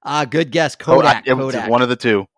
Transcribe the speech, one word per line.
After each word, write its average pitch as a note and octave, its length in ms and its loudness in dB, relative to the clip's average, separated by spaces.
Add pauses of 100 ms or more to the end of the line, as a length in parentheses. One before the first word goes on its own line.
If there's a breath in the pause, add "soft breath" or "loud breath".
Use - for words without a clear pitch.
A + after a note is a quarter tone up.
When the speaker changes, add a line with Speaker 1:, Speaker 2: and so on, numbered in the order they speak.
Speaker 1:
Ah, D3 220 -2
good C#3+ 260 -2
guess. D#3 340 -2
Speaker 2:
Oh, D3 100 4
I, - 20 8
Speaker 1:
Kodak, A2+ 320 2
Speaker 2:
it C3 60 4
was C3 200 -6
Speaker 1:
Kodak. A2+ 160 -4
Speaker 2:
one A#2+ 120 2
of B2 60 0
the B2 80 0
two. G#2+ 300 0 (120)